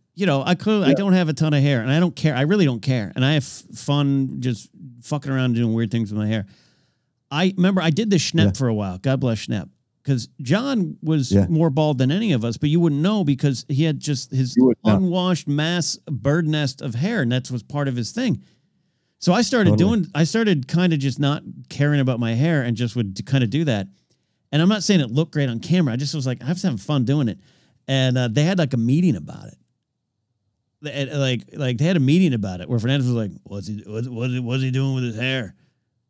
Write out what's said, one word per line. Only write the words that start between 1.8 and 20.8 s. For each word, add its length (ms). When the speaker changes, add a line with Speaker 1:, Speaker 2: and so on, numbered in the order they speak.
Speaker 1:
and 80
I 120
don't 140
care. 200
I 60
really 240
don't 160
care. 340
And 80
I 100
have 100
f-, 340
fun 640
just 280
fucking 280
around 220
doing 200
weird 180
things 200
with 80
my 80
hair. 180
I 240
remember 260
I 100
did 180
the 80
Schnepp 300
Speaker 2:
Yeah. 60
Speaker 1:
for 140
a 60
while. 240
God 240
bless 260
Schnepp. 220
'Cause 240
John 600
was 300
Speaker 2:
Yeah. 180
Speaker 1:
more 200
bald 300
than 120
any 220
of 100
us, 140
but 120
you 120
wouldn't 200
know 220
because 460
he 140
had 180
just 300
his 260
Speaker 2:
You 80
wouldn't 200
know. 120
Speaker 1:
unwashed 500
mass 500
bird 360
nest 340
of 140
hair, 260
and 100
that's 200
was 120
part 240
of 80
his 160
thing. 300
So 120
I 80
started 300
Speaker 2:
Totally. 260
Speaker 1:
doing, 180
I 80
started 460
kinda 280